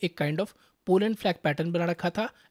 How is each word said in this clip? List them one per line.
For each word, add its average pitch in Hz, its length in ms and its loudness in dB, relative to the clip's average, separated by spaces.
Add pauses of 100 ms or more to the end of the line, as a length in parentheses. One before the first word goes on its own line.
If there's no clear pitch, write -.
एक 170 160 -4
kind 151 260 0
of - 80 -10 (340)
pole 190 220 4
and 220 120 -4
flag 180 260 -2
pattern 160 260 0
बना 170 120 0
रखा 170 260 -2
था, 220 180 -4 (220)